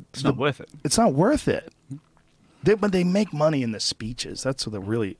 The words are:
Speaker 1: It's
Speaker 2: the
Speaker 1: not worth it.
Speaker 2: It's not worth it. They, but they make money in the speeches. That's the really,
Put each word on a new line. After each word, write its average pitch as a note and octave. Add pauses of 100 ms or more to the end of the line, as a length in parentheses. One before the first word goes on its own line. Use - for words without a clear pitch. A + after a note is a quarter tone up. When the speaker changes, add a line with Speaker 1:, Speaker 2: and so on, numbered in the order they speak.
(140)
Speaker 1:
It's C3
Speaker 2:
the C3
Speaker 1:
not B2+
worth C#3
it. - (140)
Speaker 2:
It's -
not A3
worth G3
it. - (920)
They, F#3+
but G#3
they F3+
make F#3
money D3+
in A#2
the G2+
speeches. -
That's C3+
the G#2
really, G2+